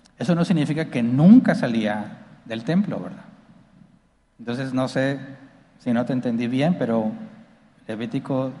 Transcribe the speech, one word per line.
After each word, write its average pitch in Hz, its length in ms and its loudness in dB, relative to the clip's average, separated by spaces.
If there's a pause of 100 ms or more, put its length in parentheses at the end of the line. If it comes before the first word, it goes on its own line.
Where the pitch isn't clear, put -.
(180)
Eso 151 160 0
no 170 100 2
significa 151 420 0
que 120 180 -4
nunca 165 500 6
salía 107 640 -2 (260)
del 113 200 -8
templo, 165 340 -2
¿verdad? 90 260 -12 (1120)
Entonces, 123 340 -6
no 127 160 0
sé 135 320 -2 (600)
si 123 120 -2
no 120 140 2
te 139 80 -2
entendí 120 340 -2
bien, 143 300 2
pero 113 340 0 (720)
Levítico 131 760 -6